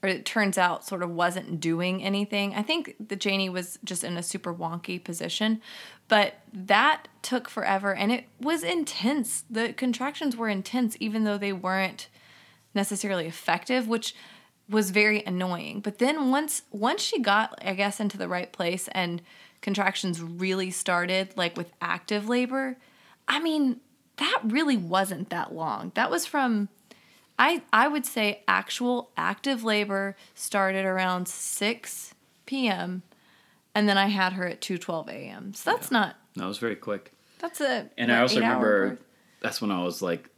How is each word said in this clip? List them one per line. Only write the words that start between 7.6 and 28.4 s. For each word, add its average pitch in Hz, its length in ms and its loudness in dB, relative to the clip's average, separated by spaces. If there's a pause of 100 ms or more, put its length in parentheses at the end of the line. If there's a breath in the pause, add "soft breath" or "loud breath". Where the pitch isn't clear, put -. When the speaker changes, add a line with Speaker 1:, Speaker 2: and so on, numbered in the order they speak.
Speaker 1:
and 202 180 2
it 247 140 -2 (140)
was 302 240 0
intense. 294 880 -2
The 233 240 -2
contractions 262 600 -2
were 226 140 -2
intense, 220 500 0
even 220 240 0
though 208 140 2
they 202 160 -2
weren't 185 540 -2 (680 soft breath)
necessarily 196 500 0
effective, 180 600 0
which 226 260 -2 (560 loud breath)
was 202 220 4
very 208 340 4
annoying. 180 540 -2
But 208 200 -6
then 277 300 2
once, 302 420 0
once 240 300 0
she - 200 0
got, 214 420 2
I 190 100 -2
guess, 202 260 -2
into 202 180 -2
the 190 100 -4
right 180 240 -4
place 180 400 -2
and 175 300 -2 (400 loud breath)
contractions 190 600 0
really 185 500 -2
started, 180 680 0
like, 170 200 0
with 175 140 -8 (100)
active 190 460 -2
labor, 254 480 0 (520 soft breath)
I 294 120 2
mean, 302 400 2 (380)
that 349 260 0
really 262 340 2
wasn't 185 520 0
that - 260 -4
long. 160 400 -6
That 254 160 2
was 349 140 0
from, 233 420 0 (720 soft breath)
I, 320 220 4 (100)
I 240 160 8
would 294 180 0
say 208 420 0